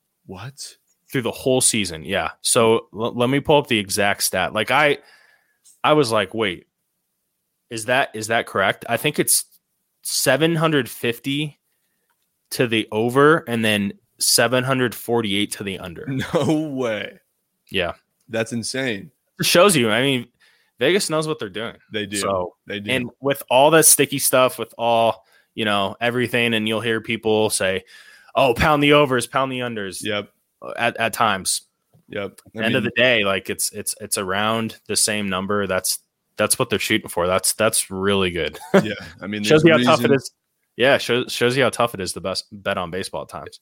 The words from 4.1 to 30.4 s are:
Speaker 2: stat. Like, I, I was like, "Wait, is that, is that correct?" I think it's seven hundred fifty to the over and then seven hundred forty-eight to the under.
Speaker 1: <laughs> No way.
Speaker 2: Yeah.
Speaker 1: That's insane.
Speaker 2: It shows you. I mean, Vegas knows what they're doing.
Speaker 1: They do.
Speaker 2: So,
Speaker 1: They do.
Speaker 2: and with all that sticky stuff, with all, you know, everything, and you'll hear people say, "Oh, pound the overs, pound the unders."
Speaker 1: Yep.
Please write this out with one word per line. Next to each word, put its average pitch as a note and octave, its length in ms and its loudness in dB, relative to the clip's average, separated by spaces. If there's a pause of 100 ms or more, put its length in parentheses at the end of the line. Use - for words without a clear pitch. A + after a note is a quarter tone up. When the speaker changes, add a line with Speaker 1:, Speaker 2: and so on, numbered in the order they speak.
Speaker 2:
stat. F2+ 300 -2
Like, G#2+ 180 -2
I, C#3+ 280 2 (840)
I C#3+ 100 4
was C#3+ 180 4
like, G#2 220 0
"Wait, G#2 340 -4 (1000)
is A2+ 160 -8
that, B2+ 280 2
is A2 140 -6
that A2+ 200 2
correct?" G2+ 400 0
I A#2 100 0
think D3+ 220 0
it's - 260 0 (560)
seven D3+ 540 2
hundred D#3 340 0
fifty C#3 680 -6 (920)
to C3 160 2
the A2 240 0
over B2+ 460 4 (100)
and A#2 180 -2
then G2+ 280 2 (260)
seven B2 440 2
hundred B2+ 320 0
forty-eight G#2 580 -2
to - 100 -12
the F#2+ 160 -6
under. F2 280 -12
Speaker 1:
<laughs> C3+ 260 -6
No D#3 360 0
way. A2+ 500 -4 (500)
Speaker 2:
Yeah. E2+ 240 -10 (360)
Speaker 1:
That's A2+ 240 -6
insane. A2+ 580 -8 (280)
Speaker 2:
It E3 60 -4
shows F3+ 300 4
you. A#2+ 140 2
I A2 120 2
mean, C3 260 -2 (520)
Vegas F3 300 0
knows D#3 180 -2
what D#3 120 -6
they're G#2+ 100 -10
doing. G#2 260 -10 (160)
Speaker 1:
They G#2 140 -4
do. G2+ 120 -6
Speaker 2:
So, G2 380 -2 (120)
Speaker 1:
They G2+ 120 -8
do. G2+ 120 -6
Speaker 2:
and B2+ 180 -2 (100)
with C3+ 300 -2
all C#3 220 6
that D#3+ 140 4
sticky C#3 340 4
stuff, B2+ 400 2
with A2+ 180 -10
all, A#2 480 2 (300)
you A2 100 -4
know, G2+ 340 0
everything, A#2+ 540 0
and A2 140 0
you'll A2 140 -2
hear A2+ 200 -2
people G#2+ 480 0
say, F#2+ 340 -2 (520)
"Oh, B2 180 4
pound D3+ 300 2
the C#3+ 100 6
overs, C3 340 4
pound C3+ 240 -2
the B2+ 80 -6
unders." A2 440 -8
Speaker 1:
Yep. G#2 260 -6 (480)